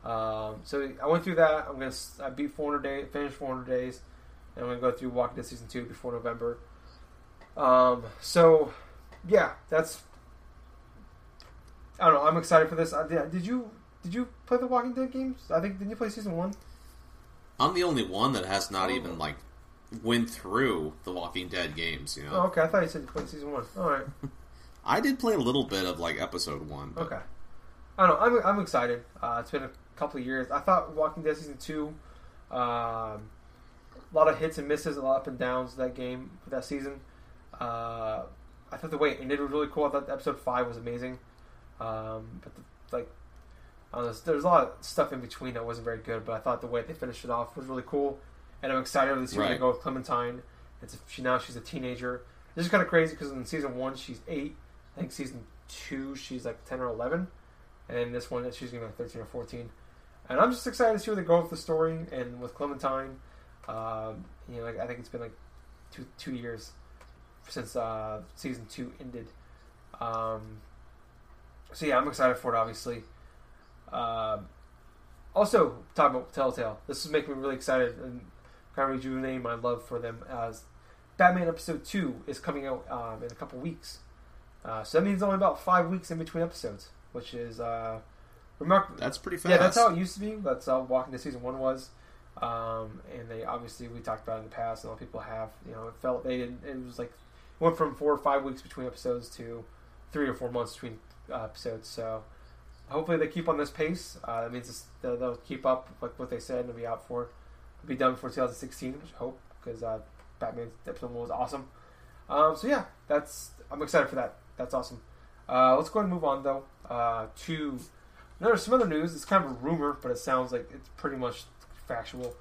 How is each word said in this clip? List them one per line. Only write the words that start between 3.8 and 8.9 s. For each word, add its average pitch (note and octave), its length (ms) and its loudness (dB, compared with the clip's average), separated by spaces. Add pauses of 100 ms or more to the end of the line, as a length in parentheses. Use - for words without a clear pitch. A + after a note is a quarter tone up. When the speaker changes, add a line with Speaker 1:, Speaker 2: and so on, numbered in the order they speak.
Speaker 1:
and B2 100 -6
I'm B2 60 -4
gonna A#2+ 100 -4
go B2 100 4
through B2+ 180 -6
Walking A#2+ 260 0
Dead B2 100 -8
season A#2 220 -14
two A#2+ 180 -6
before A#2+ 260 -8
November. A#2 460 -2 (1000)
Um, B2+ 480 8 (160)
so D#3+ 540 8 (540)